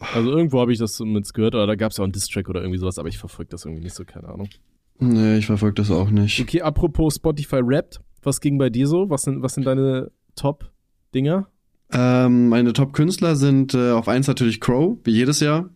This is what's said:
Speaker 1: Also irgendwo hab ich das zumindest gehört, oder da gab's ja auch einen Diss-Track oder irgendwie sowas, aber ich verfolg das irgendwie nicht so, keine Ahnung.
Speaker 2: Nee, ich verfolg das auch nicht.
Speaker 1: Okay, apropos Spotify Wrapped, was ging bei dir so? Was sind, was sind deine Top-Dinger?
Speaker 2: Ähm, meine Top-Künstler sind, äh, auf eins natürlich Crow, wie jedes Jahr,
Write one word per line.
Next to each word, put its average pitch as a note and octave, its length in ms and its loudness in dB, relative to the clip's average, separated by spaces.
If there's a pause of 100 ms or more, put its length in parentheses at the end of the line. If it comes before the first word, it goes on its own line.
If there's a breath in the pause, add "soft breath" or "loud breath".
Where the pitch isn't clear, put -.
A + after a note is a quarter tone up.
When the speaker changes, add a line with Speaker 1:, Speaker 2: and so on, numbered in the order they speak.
(140)
Speaker 1:
Also A#2 160 0
irgendwo D3 300 2
hab A#2+ 80 2
ich A#2+ 100 0
das A2 160 -4
zumindest G#2+ 400 -4
gehört, A2 200 0
oder G#2 120 2
da G#2+ 100 0
gab's A2 200 -2
ja G#2 60 -4
auch F#2+ 40 0
einen F#2+ 60 -4
Diss-Track G2 360 -6
oder F2+ 120 -6
irgendwie F#2 180 -4
sowas, F2+ 200 -4
aber D#2 100 -8
ich E2+ 100 -8
verfolg - 320 -14
das F2 140 -14
irgendwie D#2+ 200 -12
nicht F2+ 100 -12
so, - 100 -16
keine - 240 -18
Ahnung. G2+ 200 -12 (500)
Speaker 2:
Nee, A2 400 4
ich G#2+ 80 0
verfolg G#2 300 0
das G2+ 140 0
auch F#2+ 200 0
nicht. G#2+ 300 2
Speaker 1:
Okay, C#3 220 -2
apropos D#3 540 0
Spotify D3 480 -2
Wrapped, C3+ 360 -2 (220)
was C#3 180 -4
ging C#3+ 180 0
bei C3+ 100 2
dir B2 180 0
so? F3 220 0
Was C#3+ 140 -2
sind, C3+ 200 -4
was C3 120 -6
sind C3 120 -4
deine C3 440 0 (260)
Top-Dinger? - 1120 -4 (440)
Speaker 2:
Ähm, B2 560 4
meine A#2+ 240 4
Top-Künstler D3+ 600 0
sind, C3+ 400 2
äh, B2 180 2
auf A#2 160 0
eins B2+ 200 0
natürlich A#2 320 0
Crow, D#3 440 0
wie A#2 80 0
jedes B2+ 280 2
Jahr, D#3 360 0